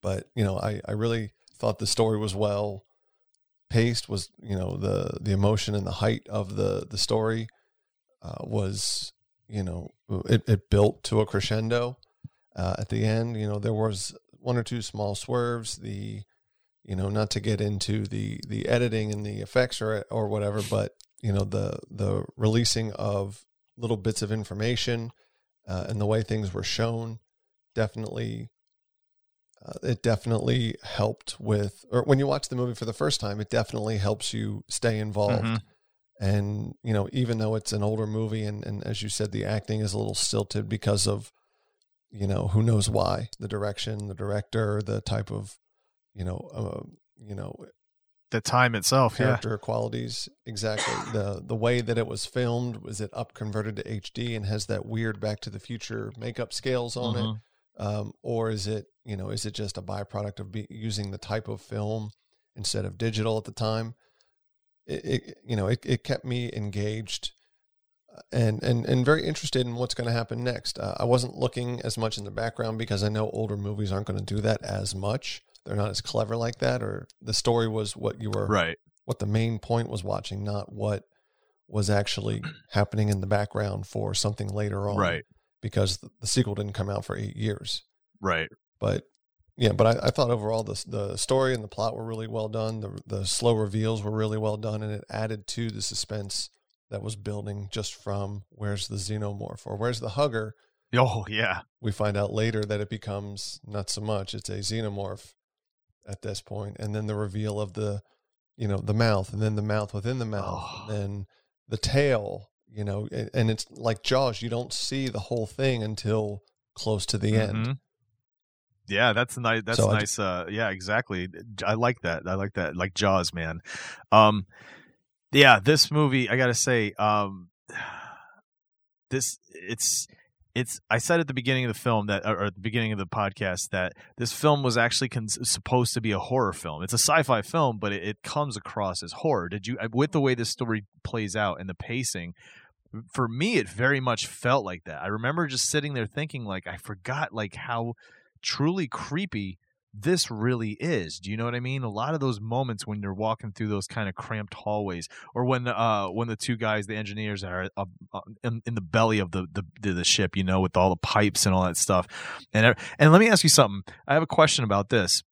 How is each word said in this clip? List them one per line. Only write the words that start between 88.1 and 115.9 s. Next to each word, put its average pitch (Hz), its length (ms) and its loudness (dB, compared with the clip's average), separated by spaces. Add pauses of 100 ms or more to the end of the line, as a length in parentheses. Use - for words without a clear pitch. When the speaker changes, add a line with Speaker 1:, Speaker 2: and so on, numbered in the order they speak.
Speaker 2:
Right. 85 260 0 (320)
Speaker 1:
But, - 260 -2 (520)
yeah, 117 160 6
but 110 140 8
I, 117 200 4
I - 40 4
thought 127 180 2
overall 110 340 0
the, 101 240 -6
the 101 300 -6
story 131 380 2
and 110 80 -6
the 104 40 -10
plot 113 280 -4
were 113 100 -8
really 113 220 -8
well 110 200 -4
done. 110 320 -4
The, 98 280 -10
the 98 180 -4
slow 120 280 4
reveals 110 500 0
were 104 120 -2
really 110 220 0
well 107 200 0
done, 107 260 -4
and 107 100 -4
it 104 160 -8
added 110 380 -6
to 117 240 -4
the 104 100 -8
suspense - 720 -6 (400)
that 113 100 -6
was 107 140 -8
building 101 560 -8
just 107 240 -6
from 101 560 -6
where's 101 360 -4
the 104 100 -6
xenomorph 101 680 -6
or 104 100 -6
where's 113 240 -2
the 113 100 -6
hugger? 113 440 0 (420)
Speaker 2:
Oh, 113 320 4
yeah. 104 340 0 (200)
Speaker 1:
We 110 100 -2
find 104 240 0
out 101 160 0
later 110 320 0
that 104 160 -2
it 104 100 -6
becomes 101 760 -8
not 101 240 -6
so - 120 -4
much. 107 340 -4
It's 101 140 -10
a 98 100 -4
xenomorph 101 720 -6 (720)
at 101 140 -12
this 101 180 -8
point. 101 400 -10
And 107 140 -6
then 107 140 -4
the 107 80 -2
reveal 104 440 -4
of 98 140 -4
the, 104 280 -4 (540)
you 117 120 -4
know, 98 100 0
the 101 160 0
mouth, 107 400 4
and 101 80 -2
then 107 140 2
the 104 80 0
mouth 107 280 0
within 117 280 -4
the 117 60 -2
mouth, 98 380 -4
Speaker 2:
Oh. - 240 -12
Speaker 1:
and 107 100 -4
then 101 280 -4 (420)
the 113 100 -4
tail, 120 720 0 (200)
you 107 160 -6
know, 101 260 -4
a-, 117 220 -4
and 113 160 4
it's 110 220 0
like 113 320 -2
Jaws, 127 380 2
you 117 80 -4
don't 120 220 -4
see 135 380 -2
the 107 100 -4
whole 110 280 -2
thing 131 360 0
until 107 600 -2 (320)